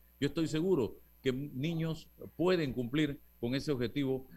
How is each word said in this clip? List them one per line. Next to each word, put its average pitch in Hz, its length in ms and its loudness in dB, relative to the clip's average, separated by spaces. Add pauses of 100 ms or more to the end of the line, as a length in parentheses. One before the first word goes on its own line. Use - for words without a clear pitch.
(200)
yo 139 80 2
estoy 160 200 0
seguro 156 500 2 (260)
que 131 100 2
niños 156 720 -4 (280)
pueden 165 380 2
cumplir 139 460 0 (200)
con 120 160 0
ese 139 160 -2
objetivo 131 640 0